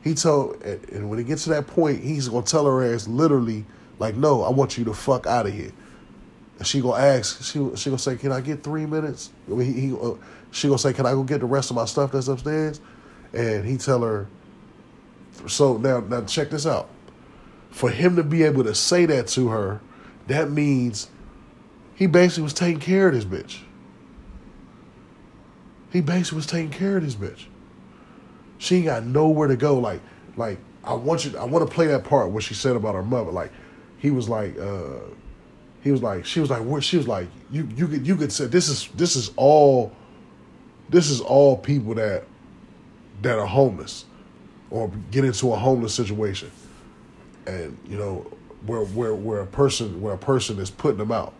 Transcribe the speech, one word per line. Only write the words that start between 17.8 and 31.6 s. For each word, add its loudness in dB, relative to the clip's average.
him 4
to 2
be 2
able 4
to 0
say 4
that 2
to 0
her, -2
that -2
means 0
he 2
basically 6
was -4
taking 0
care 4
of 6
this -2
bitch. -10
He 2
basically 0
was -6
taking -4
care 0
of 0
this -4
bitch. -10
She 2
ain't 2
got -2
nowhere 4
to 4
go. 2
Like, -2
like, -6
I -4
want -2
you, -8
I -8
wanna 2